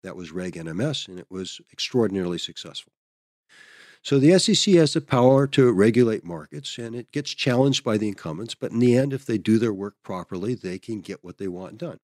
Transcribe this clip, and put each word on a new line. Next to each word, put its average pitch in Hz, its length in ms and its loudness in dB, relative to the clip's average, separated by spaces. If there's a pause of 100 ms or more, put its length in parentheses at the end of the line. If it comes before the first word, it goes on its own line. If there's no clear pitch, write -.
That 92 140 -14
was 85 160 -14
Reg 90 240 -8
N 82 100 -10
M 82 140 -6
S, 139 260 -4
and 90 120 -16
it - 120 -18
was 92 300 -12 (120)
extraordinarily 95 640 -2
successful. - 540 -14 (1080)
So 139 160 0
the 147 140 6
S 185 160 4
E 214 60 4
C 196 220 2
has 156 180 4
the 160 60 0
power 135 480 4
to 127 220 4
regulate 110 540 4
markets, 85 540 -12
and 117 180 -12
it 120 160 -16
gets 147 220 -8
challenged 131 500 2
by 107 140 0
the 107 100 -2
incumbents, 98 460 -10
but - 180 -10
in 117 80 0
the 123 160 6
end, 135 160 0
if 131 140 -8
they 113 120 -2
do 110 200 2
their 113 140 0
work 98 300 -8
properly, 95 520 -8
they 95 240 -10
can 107 240 -10
get - 200 -14
what 87 160 -20
they 98 100 -8
want 90 300 -12
done. 151 200 -12 (100)